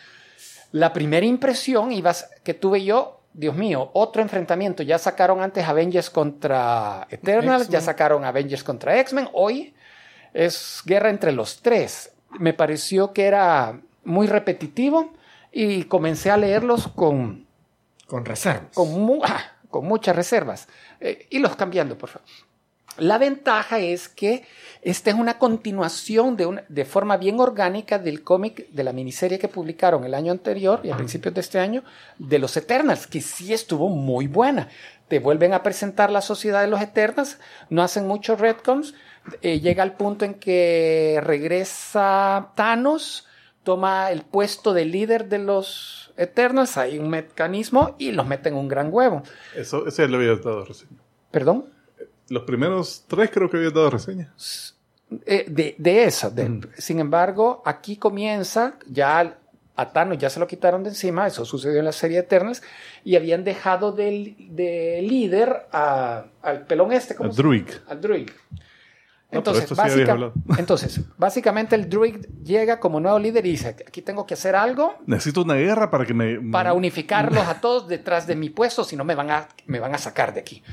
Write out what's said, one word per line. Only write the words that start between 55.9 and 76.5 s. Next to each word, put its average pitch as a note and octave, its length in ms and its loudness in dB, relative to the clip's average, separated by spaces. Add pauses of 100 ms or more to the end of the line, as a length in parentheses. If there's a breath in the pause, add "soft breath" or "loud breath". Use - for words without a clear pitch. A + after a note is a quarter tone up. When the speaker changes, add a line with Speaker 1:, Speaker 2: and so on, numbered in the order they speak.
Speaker 1:
eso. D3+ 260 0
De, A#2 160 -2
Speaker 3:
Ujú. A#2 160 -4 (160)
Speaker 1:
sin E3 220 -4
embargo, F#3 640 0
aquí G3+ 320 -6
comienza, G#3+ 800 -2 (120)
ya C#3 320 2
al-, E3+ 180 -2 (380)
a B2+ 160 -4
Thanos E3+ 260 0
ya C3+ 120 -2
se D3 100 -6
lo F3 80 0
quitaron F3+ 360 0
de G3+ 60 -8
encima, F#3+ 380 -2
eso A#2+ 180 -6
sucedió C#3+ 340 -2
en D3+ 60 0
la D#3 60 0
serie E3 280 -2
Eternals, F#3+ 440 0 (400 loud breath)
y F3+ 120 2
habían E3 280 2
dejado F#3+ 480 0
de, G#3 440 -4 (140)
de E3+ 540 -2
líder A3+ 680 2
a, C3 540 0 (160)
al C#3+ 240 -4
pelón F3 280 2
este, B3 220 -2
¿cómo - 140 -4
Speaker 3:
A G2+ 40 -4
Speaker 1:
se G#2 80 -2
llama? D3 80 4
Speaker 3:
Druig. G#2 380 0
Speaker 1:
Al D3 140 -12
Druig. F3+ 300 -2 (960 soft breath)
Speaker 3:
No, - 0 -
pero - 100 -4
Speaker 1:
Entonces, G3 240 2
Speaker 3:
esto D3 120 -4
sí F3+ 60 2
habías C#3 160 4
Speaker 1:
básica-, C3 160 6
Speaker 3:
hablado. A#2+ 200 -2 (120)
<laughs> - 120 2
Speaker 1:
entonces, - 440 0 (160)
básicamente A3 580 2
el G3 140 -2
Druig G#3+ 320 0 (240)
llega A3 340 2
como D#3 220 0
nuevo G3+ 180 4
líder A3 260 0
y F3+ 60 2
dice, A#2+ 240 -4 (100)
"Aquí - 160 -16
tengo G3+ 240 -8
que E3+ 100 -8
hacer F#3 200 0
algo B3+ 400 0 (100)
Speaker 3:
Necesito D3 360 0
una D#3+ 140 2
guerra G3 360 2
para C3 140 2
que A2+ 80 -2
me... A2+ 260 0
me A2+ 140 -6